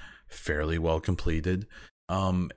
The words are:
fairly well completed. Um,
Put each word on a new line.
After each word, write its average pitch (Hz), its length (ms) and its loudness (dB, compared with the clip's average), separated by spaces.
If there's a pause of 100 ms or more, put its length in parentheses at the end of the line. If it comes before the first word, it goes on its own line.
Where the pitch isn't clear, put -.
(280)
fairly 78 500 -2
well 80 220 2
completed. 90 640 0 (440)
Um, 92 460 2